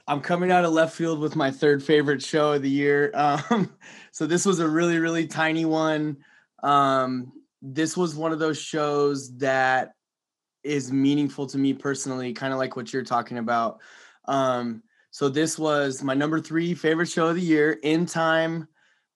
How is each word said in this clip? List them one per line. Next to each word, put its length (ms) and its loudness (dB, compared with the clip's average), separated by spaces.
I'm 140 0
coming 280 0
out 140 6
of 80 2
left 240 2
field 220 -2
with 180 -4
my 140 2
third 320 2
favorite 400 4
show 320 2
of 80 0
the 80 0
year. 420 2
<laughs> 20 -12
Um, 600 0
so 160 -4
this 200 0
was 140 2
a 80 2
really, 300 2
really 280 0
tiny 400 0
one. 500 0
Um, 720 2
this 360 -4
was 180 -2
one 180 -4
of 60 -4
those 200 -2
shows 800 -2
that 540 0
is 300 -4
meaningful 540 0
to 120 -8
me 160 2
personally, 580 -6
kinda 240 -4
like 200 -4
what 160 -10
you're 120 -4
talking 340 -4
about. 420 -2
Um, 560 -2
so 180 -2
this 300 -2
was 440 0
my 120 -2
number 260 0
three 340 -2
favorite 340 0
show 200 2
of 80 0
the 60 -2
year, 300 4
In 240 2
Time. 640 0